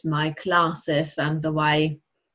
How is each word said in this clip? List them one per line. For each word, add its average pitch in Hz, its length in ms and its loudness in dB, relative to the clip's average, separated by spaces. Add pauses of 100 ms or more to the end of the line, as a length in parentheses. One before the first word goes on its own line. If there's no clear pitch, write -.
my 156 280 0
classes 160 880 0
and 151 240 -2
the 156 80 -2
way 151 480 2 (360)